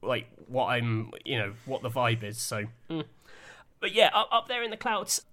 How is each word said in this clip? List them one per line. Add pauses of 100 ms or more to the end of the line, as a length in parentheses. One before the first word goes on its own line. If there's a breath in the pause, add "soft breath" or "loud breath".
like, (180)
what
I'm, (140)
you
know, (140)
what
the
vibe
is,
so, (240)
mm. (760 loud breath)
But
yeah,
up,
up
there
in
the
clouds (100)